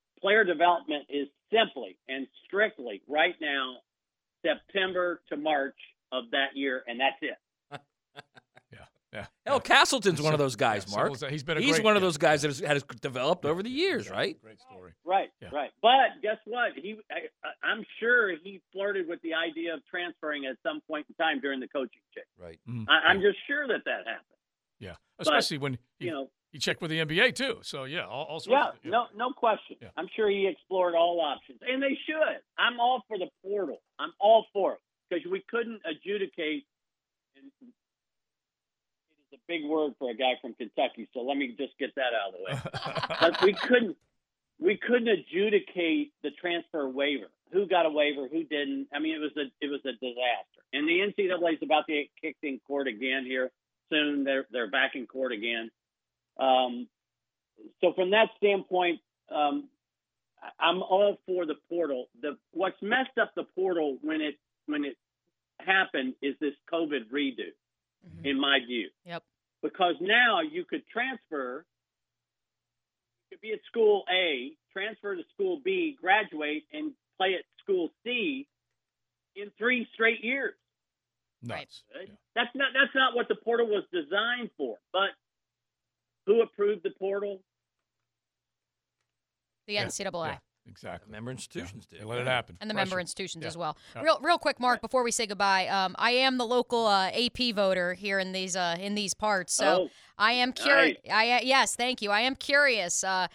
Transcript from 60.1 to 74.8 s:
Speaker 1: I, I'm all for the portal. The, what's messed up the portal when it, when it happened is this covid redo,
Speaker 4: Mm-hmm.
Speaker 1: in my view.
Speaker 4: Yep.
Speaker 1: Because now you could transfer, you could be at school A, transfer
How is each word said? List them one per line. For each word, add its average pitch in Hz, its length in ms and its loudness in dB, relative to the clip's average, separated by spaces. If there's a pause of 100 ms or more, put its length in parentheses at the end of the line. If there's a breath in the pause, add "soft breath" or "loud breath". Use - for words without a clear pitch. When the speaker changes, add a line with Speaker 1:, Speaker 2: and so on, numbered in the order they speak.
Speaker 1:
I, - 260 -6
I'm 185 140 0
all 196 440 4
for 180 200 -2
the 151 80 -4 (140)
portal. 147 380 -4 (140)
The, 143 160 -6 (160)
what's 185 300 -4
messed 247 380 -2
up 208 160 -2
the 165 80 -4 (100)
portal 165 480 0
when 156 180 -2
it, 151 140 -4 (320)
when 147 180 -2
it 277 120 -6 (640)
happened 156 600 0
is 139 180 -2
this 143 140 -2 (180)
covid 147 400 -2
redo, 127 380 -4 (540)
Speaker 4:
Mm-hmm. 139 220 -14
Speaker 1:
in 139 120 0
my 139 200 4 (100)
view. 113 220 -4 (160)
Speaker 4:
Yep. 170 160 -10 (400)
Speaker 1:
Because 175 360 2
now 208 440 4
you 160 260 -6
could 165 140 -6 (100)
transfer, 156 720 -6 (1700)
you - 80 -20
could - 20 -20
be 220 140 -8
at 208 120 -6
school 208 380 6 (100)
A, 156 380 0 (220)
transfer 202 420 -8